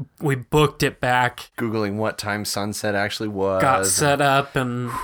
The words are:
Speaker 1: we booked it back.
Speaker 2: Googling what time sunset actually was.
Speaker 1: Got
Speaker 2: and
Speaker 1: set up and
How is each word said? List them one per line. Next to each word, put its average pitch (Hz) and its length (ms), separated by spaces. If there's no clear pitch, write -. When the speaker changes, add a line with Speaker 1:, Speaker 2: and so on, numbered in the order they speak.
Speaker 1:
we 139 160
booked 147 460
it 135 180
back. 123 580
Speaker 2:
Googling 107 400
what 107 200
time 104 280
sunset 104 500
actually 104 340
was. 98 320
Speaker 1:
Got 131 180
Speaker 2:
and 98 80
Speaker 1:
set 143 340
up 139 340
and 123 340